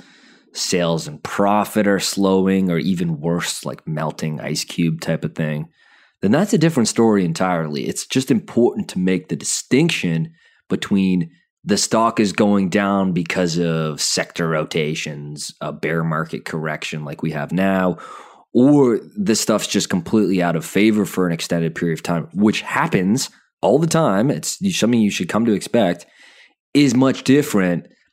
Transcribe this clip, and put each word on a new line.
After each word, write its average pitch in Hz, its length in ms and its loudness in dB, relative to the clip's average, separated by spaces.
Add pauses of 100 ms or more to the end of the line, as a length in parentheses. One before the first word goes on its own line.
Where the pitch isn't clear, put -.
(540)
Sales 85 520 -2
and 76 160 -14
profit 101 640 0
are 98 140 2
slowing, 95 680 2
or 82 80 0
even 85 420 -2
worse, 85 460 -4
like, - 200 -10
melting 78 540 -6
ice 73 240 -6
cube 82 380 -2
type 82 200 -4
of 82 120 -6
thing. 78 340 -4 (540)
Then 98 80 2
that's 180 240 2
a 190 40 6
different 156 300 2
story 107 380 4
entirely. 82 600 -2
It's - 200 -6
just - 240 0
important 113 580 0
to - 100 -8
make 92 300 0
the - 80 -6
distinction 123 960 0 (380)
between 92 600 0 (360)
the 104 120 0
stock 113 420 0
is 98 140 0
going 101 340 2
down 98 440 0
because 85 460 -2
of 80 400 -2
sector - 520 -4
rotations, 76 1000 -6 (120)
a 76 100 -8
bear 80 320 -4
market 80 400 -4
correction 78 640 -8
like 73 160 -12
we 82 80 -2
have 76 220 -6
now, 92 440 0 (560)
or 127 480 6 (160)
this 104 240 0
stuff's 107 260 0
just - 220 -2
completely 95 540 2
out 85 140 0
of 80 80 -4
favor 107 420 2
for 92 200 -2
an 85 60 0
extended 82 420 -2
period 82 240 -2
of - 40 -16
time, 85 320 -2
which 104 260 2
happens 127 720 0 (320)
all 107 160 4
the 165 80 2
time. 139 440 2
It's - 280 -6 (200)
something 117 220 2
you 104 100 4
should 87 200 -4
come 113 160 0
to 113 80 4
expect, 92 500 0 (720)
is 143 200 4
much 131 300 2
different 101 640 2 (240)